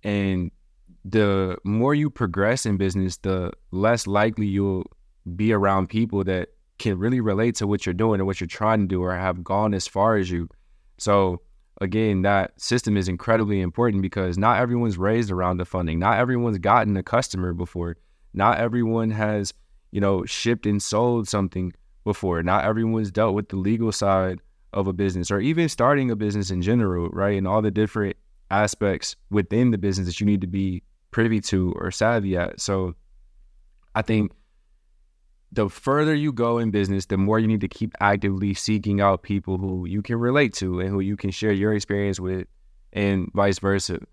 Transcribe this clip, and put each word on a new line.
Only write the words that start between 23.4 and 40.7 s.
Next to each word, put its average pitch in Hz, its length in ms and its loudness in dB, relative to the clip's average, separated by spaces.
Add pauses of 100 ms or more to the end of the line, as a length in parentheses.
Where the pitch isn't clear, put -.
the 98 80 -6
legal 110 340 0
side 95 500 0 (320)
of 101 140 -2
a 98 60 -2
business 90 400 -2
or 101 80 0
even 156 280 0
starting 131 440 2
a 107 40 -2
business 101 340 -2
in 90 120 -2
general, 92 460 2
right? 98 280 0
And 95 120 -2
all 107 140 2
the 107 100 0
different 104 440 -2 (340)
aspects 101 680 0 (140)
within 104 420 2
the 104 60 0
business 95 280 -2
that 87 140 -6
you 104 60 0
need 101 160 2
to 95 40 -4
be 95 360 -4 (280)
privy 113 300 2
to 92 360 0
or 90 140 -4
savvy 104 460 0
at. 87 240 -4
So 95 340 -2 (1000)
I 110 80 -2
think 107 300 0 (1160)
the 104 200 0
further 151 440 0
you 147 160 0
go 117 280 0
in 113 120 0
business, 98 360 0
the 98 100 -2
more 101 220 4
you 113 80 2
need 107 160 2
to 95 60 -4
keep - 320 -6
actively 101 520 0
seeking 101 480 0
out 98 220 2
people 95 340 -4
who 92 300 -4
you 98 160 -4
can 117 140 -4
relate 123 380 2
to 90 260 -2